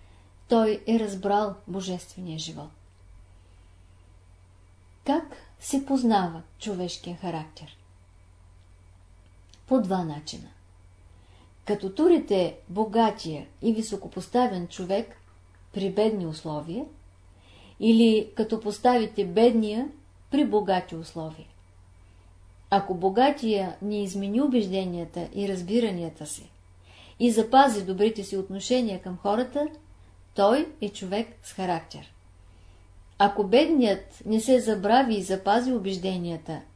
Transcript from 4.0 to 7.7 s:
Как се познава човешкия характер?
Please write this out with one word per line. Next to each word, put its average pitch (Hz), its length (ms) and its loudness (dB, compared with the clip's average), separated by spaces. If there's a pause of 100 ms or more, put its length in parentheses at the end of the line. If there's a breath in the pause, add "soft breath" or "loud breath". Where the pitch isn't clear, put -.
Как 311 300 -2 (240)
се 277 260 -4
познава 202 560 2 (180)
човешкия 175 580 -8
характер? 160 600 -10 (1900)